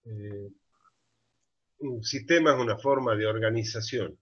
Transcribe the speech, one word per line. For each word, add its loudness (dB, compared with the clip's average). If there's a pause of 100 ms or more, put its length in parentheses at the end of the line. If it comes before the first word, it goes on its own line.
Eh, -10 (1300)
un -6
sistema 4
es 2
una 2
forma 2
de 0
organización. -2